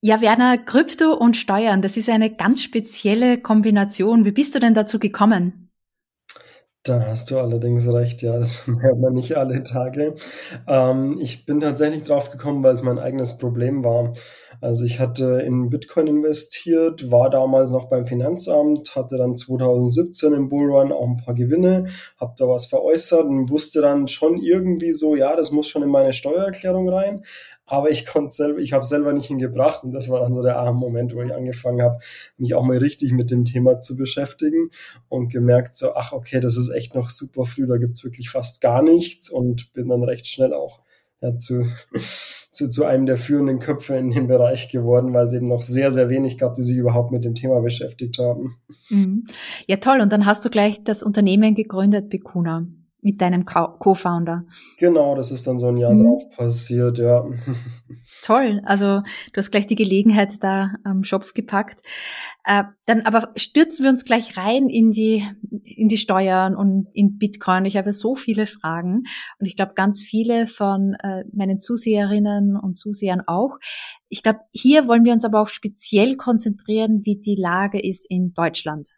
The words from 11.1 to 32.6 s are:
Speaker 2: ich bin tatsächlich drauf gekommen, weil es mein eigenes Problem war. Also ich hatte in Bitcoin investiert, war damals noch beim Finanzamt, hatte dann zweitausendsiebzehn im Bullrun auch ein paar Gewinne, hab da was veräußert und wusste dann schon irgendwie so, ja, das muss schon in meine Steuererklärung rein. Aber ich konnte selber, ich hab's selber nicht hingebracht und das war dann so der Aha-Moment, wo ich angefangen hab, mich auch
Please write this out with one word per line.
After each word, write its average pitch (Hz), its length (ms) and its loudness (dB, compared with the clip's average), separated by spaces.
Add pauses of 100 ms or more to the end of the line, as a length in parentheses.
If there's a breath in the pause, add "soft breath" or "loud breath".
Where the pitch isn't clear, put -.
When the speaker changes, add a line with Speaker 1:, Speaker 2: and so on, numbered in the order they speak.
Speaker 2:
ich - 240 -8
bin 147 140 0
tatsächlich 151 420 0
drauf 147 300 -2
gekommen, 143 320 -6
weil 131 100 6
es 120 80 -2
mein 123 160 0
eigenes 131 400 -6
Problem 123 460 -2
war. 120 300 0 (460 loud breath)
Also 120 260 -2
ich 117 140 -4
hatte 127 460 0
in 123 240 -2
Bitcoin 151 380 -2
investiert, 151 1040 0
war 123 180 6
damals 131 420 2
noch 127 160 -2
beim 123 200 -2
Finanzamt, 147 880 0
hatte 131 220 -4
dann 123 180 0
zweitausendsiebzehn 127 1000 0
im 139 160 0
Bullrun 143 420 4
auch 131 160 -2
ein 120 100 -2
paar 120 180 -6
Gewinne, 180 500 2 (340 loud breath)
hab 123 180 -10
da 131 100 0
was 123 180 0
veräußert 160 600 2
und 135 260 0
wusste 151 300 0
dann 143 260 2
schon 160 320 0
irgendwie 170 540 0
so, 151 220 0
ja, 139 200 2
das 151 160 -2
muss 151 160 0
schon 143 160 -4
in 139 60 0
meine 135 240 4
Steuererklärung 185 760 -2
rein. 196 320 -2 (440 loud breath)
Aber 139 240 0
ich 147 160 -2
konnte 143 280 -4
selber, 147 260 -2
ich 135 140 -4
hab's 127 160 0
selber 147 240 0
nicht 143 140 -4
hingebracht 127 580 -2
und 127 80 -8
das 123 160 -8
war 127 100 0
dann 123 140 0
so 127 80 -2
der 123 180 2
Aha-Moment, 120 560 -2
wo 123 60 -6
ich 123 120 -6
angefangen 127 480 -4
hab, 120 200 2 (360 loud breath)
mich 120 160 -2
auch 123 120 2